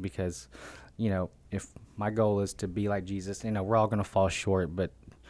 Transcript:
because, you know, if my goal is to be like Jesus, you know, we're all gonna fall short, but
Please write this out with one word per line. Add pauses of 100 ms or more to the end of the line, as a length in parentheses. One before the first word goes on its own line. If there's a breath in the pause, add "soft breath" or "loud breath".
because, (480 loud breath)
you
know, (220)
if (300)
my
goal
is
to
be
like
Jesus,
you
know,
we're
all
gonna
fall
short,
but (380 loud breath)